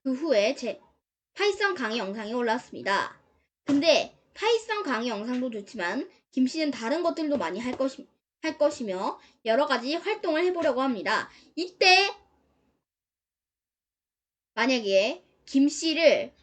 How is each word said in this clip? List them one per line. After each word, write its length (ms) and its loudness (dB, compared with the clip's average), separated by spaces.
그 80 0
후에 420 2
제 260 -8
파이썬 400 2
강의 240 -4
영상이 340 -6
올라왔습니다. 840 -2
근데 520 2
파이썬 500 0
강의 240 -2
영상도 420 -4
좋지만 580 -6
김씨는 400 0
다른 320 -2
것들도 360 0
많이 200 -4
할 180 -4
것이, 300 -4
할 140 -4
것이며 600 -2
여러 200 2
가지 300 -2
활동을 480 -2
해보려고 360 0
합니다. 480 -2
이때 580 2
만약에 680 0
김씨를 840 2